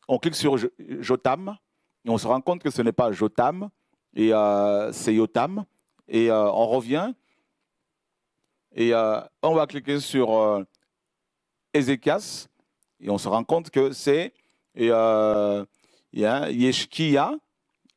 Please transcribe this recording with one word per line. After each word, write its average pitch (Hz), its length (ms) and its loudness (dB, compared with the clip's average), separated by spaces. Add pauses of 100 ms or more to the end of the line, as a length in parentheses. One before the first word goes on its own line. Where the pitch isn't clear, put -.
On 127 100 0
clique 160 180 -2
sur 139 220 2
Jo-, 117 140 -4 (280)
Jotam, 139 560 -2 (480)
et 117 60 -8
on 113 80 0
se 107 100 -6
rend 127 140 2
compte 175 200 -4
que 151 80 -2
ce - 120 -4
n'est - 100 2
pas 120 220 0
Jotam, 170 560 -2 (440)
et, 110 200 2
euh, 104 580 2
c'est - 220 -4
Yotam. 123 500 0 (460)
Et, 117 200 2
euh, 107 220 2
on 113 160 2
revient, 131 460 -2 (1600)
et, 117 200 2
euh, 110 280 0 (200)
on 160 120 2
va 160 120 2
cliquer 143 360 -6
sur, 127 320 0
euh, 107 300 2 (1080)
Ézéchias, 143 760 -2 (520)
et 104 100 -10
on 101 80 -2
se - 120 -6
rend 107 160 0
compte 165 240 -2
que 135 240 2
c'est, 147 400 -2 (420)
et, 117 160 0
euh, 107 720 2 (480)
il - 80 -8
y 107 60 2
a 139 260 0
Yeshkia, 139 840 0 (640)